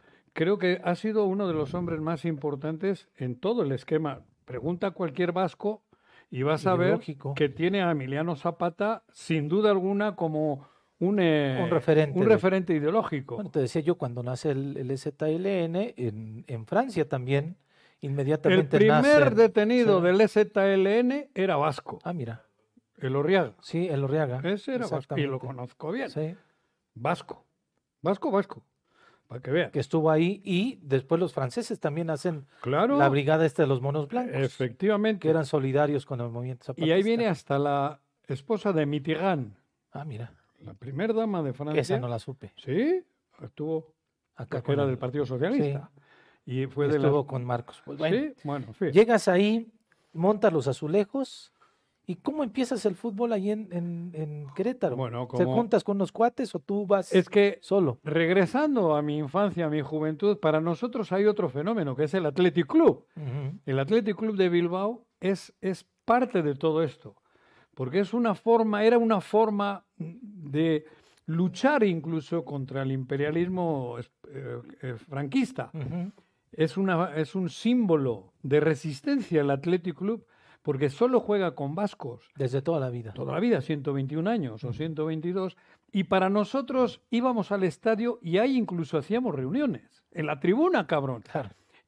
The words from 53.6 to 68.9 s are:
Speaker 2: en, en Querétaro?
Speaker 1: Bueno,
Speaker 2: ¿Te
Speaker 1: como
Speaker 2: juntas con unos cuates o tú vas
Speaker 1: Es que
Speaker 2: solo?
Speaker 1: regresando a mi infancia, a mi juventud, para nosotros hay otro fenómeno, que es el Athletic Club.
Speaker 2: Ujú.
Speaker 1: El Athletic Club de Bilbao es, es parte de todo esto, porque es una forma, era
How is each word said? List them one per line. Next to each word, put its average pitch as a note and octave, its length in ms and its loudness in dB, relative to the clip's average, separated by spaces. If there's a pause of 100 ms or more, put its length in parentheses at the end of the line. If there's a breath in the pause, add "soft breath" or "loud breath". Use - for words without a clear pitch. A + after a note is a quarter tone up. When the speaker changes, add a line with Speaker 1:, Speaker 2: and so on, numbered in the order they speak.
Speaker 2:
en, F3 420 -6
en D3+ 400 -8
Querétaro? G3 440 -2
Speaker 1:
Bueno, B2 280 -4 (120)
Speaker 2:
¿Te - 80 4
Speaker 1:
como B2+ 100 0
Speaker 2:
juntas A3+ 300 2
con G#3 100 -2
unos G3 160 -2
cuates A#3 420 -2
o F3 60 -6
tú G3+ 260 -4
vas F#3+ 280 2
Speaker 1:
Es F#3 160 4
que G3+ 320 4
Speaker 2:
solo? F3 420 2
Speaker 1:
regresando F3+ 920 2
a D3 40 0
mi D3 180 -2
infancia, F3 480 0
a - 20 -2
mi D3+ 120 0
juventud, D#3 560 -2
para D#3 220 2
nosotros F#3 540 -4
hay G3 140 2
otro G#3 200 2
fenómeno, D3 480 -4
que C#3+ 80 0
es D3+ 100 -2
el F#3+ 120 0
Athletic F3 420 2
Club. D#4 380 4 (100)
Speaker 2:
Ujú. C#3+ 500 -8
Speaker 1:
El C3+ 140 0
Athletic G3+ 380 0
Club A3 180 -4
de F#3 140 4
Bilbao F3+ 560 0 (160)
es, F#3 400 -2
es F#3+ 240 -6 (180)
parte A#3+ 400 2
de D3 120 0
todo D#3+ 280 0
esto, C3+ 320 -8 (580 soft breath)
porque C3+ 280 -2
es G3+ 120 -4
una A3+ 220 2
forma, A3 480 2
era A#3 140 6